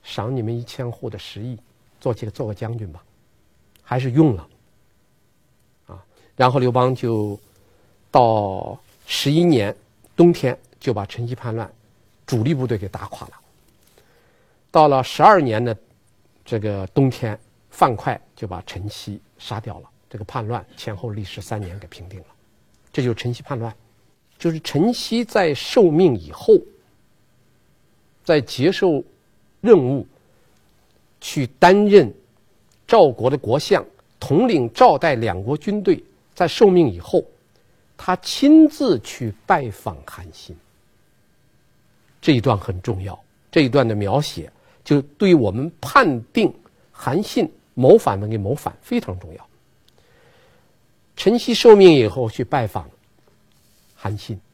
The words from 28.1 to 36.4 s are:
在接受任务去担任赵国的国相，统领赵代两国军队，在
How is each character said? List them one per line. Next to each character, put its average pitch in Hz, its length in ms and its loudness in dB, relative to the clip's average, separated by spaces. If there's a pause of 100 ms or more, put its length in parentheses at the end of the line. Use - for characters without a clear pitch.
在 156 160 2
接 131 320 -2
受 165 320 -2 (560)
任 214 180 6
务 135 300 -2 (1120)
去 - 260 -6 (140)
担 196 260 4
任 190 260 6 (720)
赵 196 240 6
国 117 200 -2
的 143 80 -2
国 117 200 -2
相， 156 260 -2 (360)
统 196 280 0
领 135 240 0
赵 208 260 4
代 156 180 0
两 104 260 -4
国 127 160 -6
军 208 240 -6
队， 185 220 -2 (320)
在 170 120 0